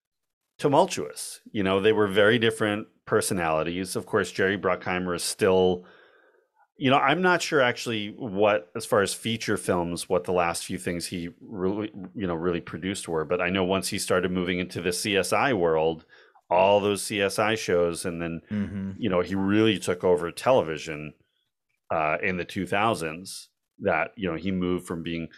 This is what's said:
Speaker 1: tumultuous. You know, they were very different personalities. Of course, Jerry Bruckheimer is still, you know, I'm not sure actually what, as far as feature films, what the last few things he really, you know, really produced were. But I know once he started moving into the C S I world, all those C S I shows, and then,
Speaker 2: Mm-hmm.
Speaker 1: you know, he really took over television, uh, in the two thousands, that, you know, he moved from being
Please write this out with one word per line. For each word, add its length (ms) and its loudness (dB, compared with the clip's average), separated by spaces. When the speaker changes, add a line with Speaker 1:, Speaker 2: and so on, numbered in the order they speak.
Speaker 1:
tumultuous. 840 0
You 120 -2
know, 180 2
they 100 6
were 160 4
very 320 6
different 480 0
personalities. 920 0
Of 100 -6
course, 260 -2
Jerry 260 0
Bruckheimer 580 -2
is 80 -6
still, 640 4
you 120 2
know, 80 6
I'm 240 2
not 220 2
sure 180 2
actually 460 -2
what, 580 2
as 120 -8
far 160 4
as 100 0
feature 440 -4
films, 520 -2
what 140 0
the 80 -4
last 340 0
few 140 -8
things 260 -6
he 240 -8
really, 520 -4
you 100 -4
know, 80 -2
really 280 -2
produced 460 -8
were. 160 -2
But 160 -2
I 100 0
know 140 2
once 260 0
he 100 -4
started 320 0
moving 260 0
into 240 -6
the 100 0
C 240 -2
S 160 2
I 220 2
world, 520 2
all 300 6
those 240 0
C 180 -2
S 160 0
I 160 2
shows, 520 0
and 140 -6
then, 300 -6
Speaker 2:
Mm-hmm. 480 -6
Speaker 1:
you 120 -2
know, 120 2
he 140 -2
really 420 4
took 260 -4
over 280 2
television, 840 -2
uh, 320 0
in 140 -2
the 80 -6
two 200 -6
thousands, 840 -2
that, 360 0
you 140 -4
know, 80 -4
he 140 -4
moved 360 -2
from 160 -6
being 240 -6